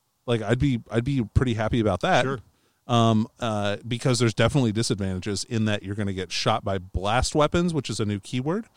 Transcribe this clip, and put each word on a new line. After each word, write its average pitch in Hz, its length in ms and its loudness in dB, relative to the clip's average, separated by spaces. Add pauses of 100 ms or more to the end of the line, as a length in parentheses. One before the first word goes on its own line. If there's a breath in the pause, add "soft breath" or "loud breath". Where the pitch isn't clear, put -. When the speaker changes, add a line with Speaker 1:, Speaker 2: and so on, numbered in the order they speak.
(260)
Speaker 1:
Like, 117 160 0
I'd 110 160 0
be, 127 220 0 (100)
I'd 117 140 0
be 135 200 0
pretty 123 300 0
happy 110 260 0
about 104 220 2
that. 165 220 2
Speaker 2:
Sure. 131 160 -4 (480)
Speaker 1:
Um, 113 400 4 (120)
uh, 104 380 -2 (100)
because 123 300 0
there's 117 160 2
definitely 117 380 2
disadvantages 98 720 -2
in 110 220 -2
that 104 180 -2
you're 98 120 -8
gonna 98 180 -4
get 92 180 -6
shot - 320 0
by 98 160 -2
blast 98 560 -2
weapons, 165 400 2
which 143 140 -4
is 107 100 -6
a 110 60 0
new 104 140 -2
keyword. 151 460 -4 (120)